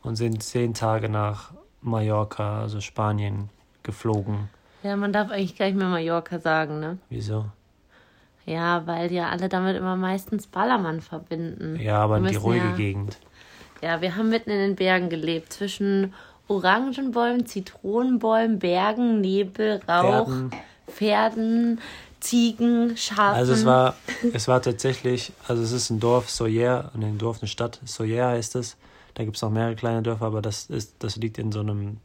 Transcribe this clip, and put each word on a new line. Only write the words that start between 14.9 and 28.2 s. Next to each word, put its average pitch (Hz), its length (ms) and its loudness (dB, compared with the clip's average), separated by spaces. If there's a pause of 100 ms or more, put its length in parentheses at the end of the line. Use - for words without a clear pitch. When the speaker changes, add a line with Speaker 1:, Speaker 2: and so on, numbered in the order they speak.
Speaker 2:
gelebt, 160 420 -4
zwischen 196 600 0 (320)
Orangenbäumen, 240 1000 2
Zitronenbäumen, 226 1120 0
Bergen, 214 600 2
Nebel, 196 680 0
Rauch, 190 380 4
Speaker 1:
Pferden. 131 240 -2 (380)
Speaker 2:
Pferden, 226 920 2 (400)
Ziegen, 233 760 4
Schafen. 202 420 2
Speaker 1:
Also 127 140 4
es - 120 6
war, 127 300 6 (400)
es 113 140 -2
war 127 140 6
tatsächlich, 123 680 -2 (160)
also 117 140 0
es 113 100 0
ist 123 180 -2
ein 110 100 0
Dorf, 120 300 4
Soller, 120 640 0
ein 107 240 -2
Dorf, 110 220 -2
eine 104 80 -6
Stadt, - 360 -6
Soller 117 440 -2